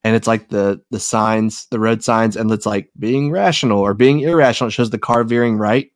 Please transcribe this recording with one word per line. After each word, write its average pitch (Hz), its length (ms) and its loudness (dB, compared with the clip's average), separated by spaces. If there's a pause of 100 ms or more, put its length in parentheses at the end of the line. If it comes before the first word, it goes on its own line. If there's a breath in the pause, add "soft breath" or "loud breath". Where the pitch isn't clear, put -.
and 113 120 2
it's, 113 100 -2
like, 113 220 -2
the, 98 320 -2 (100)
the 107 100 -6
signs, 110 720 -2
the 117 100 -4
road 110 220 0
signs, 113 340 0
and 110 140 -2
it's, 107 160 -2
like, 104 320 -4
being 135 320 -2
rational 156 500 0
or 101 140 0
being 135 260 4
irrational. 135 480 2
It 107 40 -6
shows 120 180 -2
the 110 80 -6
car 117 260 0
veering 120 340 0
right. 110 380 0